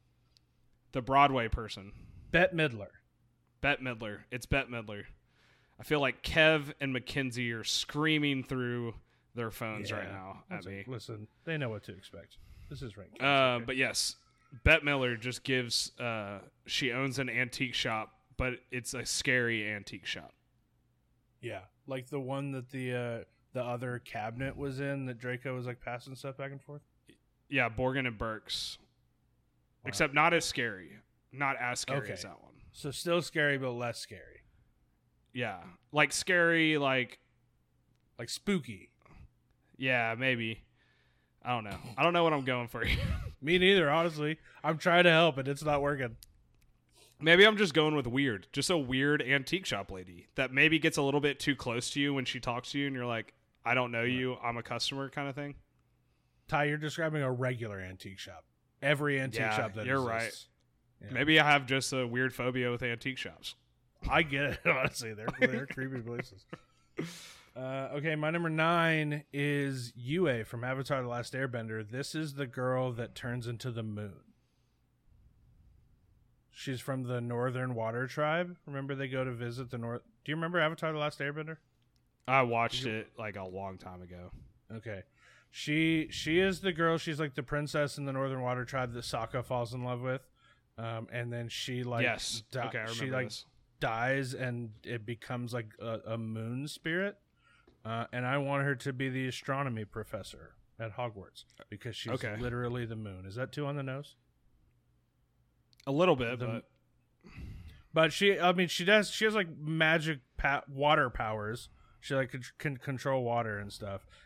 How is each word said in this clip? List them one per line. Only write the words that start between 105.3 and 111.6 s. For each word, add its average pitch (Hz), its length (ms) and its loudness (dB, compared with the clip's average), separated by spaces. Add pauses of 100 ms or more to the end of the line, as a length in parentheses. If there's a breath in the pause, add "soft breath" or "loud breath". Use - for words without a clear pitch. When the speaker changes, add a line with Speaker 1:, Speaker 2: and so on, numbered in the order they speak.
Speaker 1:
A 139 40 0
little 170 220 6
bit, 123 240 0
Speaker 2:
The 123 80 -4
Speaker 1:
but 113 180 -4 (1300 loud breath)
Speaker 2:
but 160 200 4
she, 196 260 6
I 175 140 6
mean, 180 160 2
she - 160 -4
does, 208 260 6
she - 140 0
has, 214 100 4
like, 190 140 0 (100)
magic 156 640 2 (180)
pa-, 139 300 0
water 143 420 4
powers. 110 580 -4 (320 soft breath)